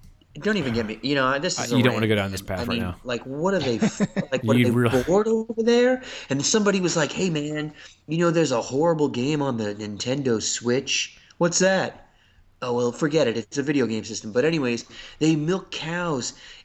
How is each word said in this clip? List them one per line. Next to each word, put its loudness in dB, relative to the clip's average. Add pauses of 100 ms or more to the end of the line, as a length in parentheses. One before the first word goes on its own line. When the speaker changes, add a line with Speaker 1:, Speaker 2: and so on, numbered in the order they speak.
(400)
Speaker 1:
don't 0
even 0
get 0
me, -8
you 0
know, 4
this -2
Speaker 2:
Uh, -4
Speaker 1:
is -4
a 4
Speaker 2:
you 6
don't 4
Speaker 1:
rant. -2
Speaker 2:
wanna 2
go 2
down 0
this -6
path -6
Speaker 1:
I -4
Speaker 2:
right -4
Speaker 1:
mean, -2
Speaker 2:
now. -6
Speaker 1:
like, -4
what -2
are 0
they, 0
Speaker 2:
<laughs> -2
Speaker 1:
like, -2
what 4
are 6
Speaker 2:
You 6
Speaker 1:
they 4
Speaker 2:
really 2
Speaker 1:
bored 2
over 0
there? 4 (280)
And 0
somebody 2
was 0
like, 0
"Hey, -2
man, -4 (360)
you -2
know, 4
there's 2
a 2
horrible 0
game -2
on -2
the -4
Nintendo -2
Switch." -2 (200)
"What's 0
that?" 0 (540)
"Oh, -4
well, 0
forget 2
it. 0
It's -6
a 0
video 2
game -4
system." -10
But 2
anyways, 0 (340)
they 4
milk -2
cows, -4 (300)